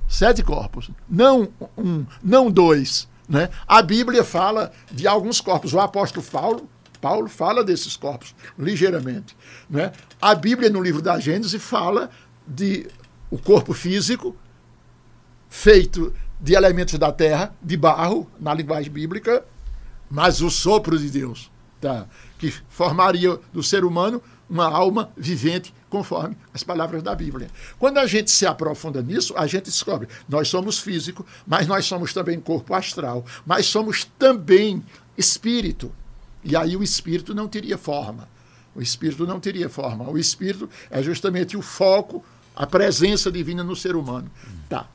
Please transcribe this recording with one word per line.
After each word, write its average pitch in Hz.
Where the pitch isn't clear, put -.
Sete 202
corpos. 127
Não 233
um, 175
não 240
dois, 165
né? 160
A 220
Bíblia 226
fala 196
de 147
alguns 208
corpos. 156
O 175
apóstolo 202
Paulo, 196
Paulo 196
fala 214
desses 180
corpos, -
ligeiramente, 147
né? 147
A 208
Bíblia, 220
no 196
livro 160
da 170
Gênesis, 180
fala 202
de 190
o -
corpo -
físico, 185
feito 185
de 156
elementos 180
da 151
terra, 156
de 170
barro, 165
na 151
linguagem 151
bíblica, 190
mas 165
o 165
sopro 165
de 147
Deus, 131
tá? 123
Que 156
formaria 175
do 165
ser 190
humano 185
uma 170
alma 185
vivente, 165
conforme 175
as -
palavras 165
da -
Bíblia. 160
Quando 277
a 269
gente 214
se -
aprofunda 151
nisso, 165
a 156
gente 185
descobre: 156
nós 147
somos 190
físico, 180
mas 165
nós 196
somos 180
também 170
corpo 165
astral, 135
mas 185
somos 214
também 202
espírito. 220
E 151
aí 165
o 196
espírito 180
não 208
teria 208
forma. 117
O 123
espírito 151
não 185
teria 180
forma. 117
O 151
espírito 190
é 135
justamente 175
o 202
foco, 196
a 143
presença 185
divina 175
no 180
ser 180
humano. 127
Tá. -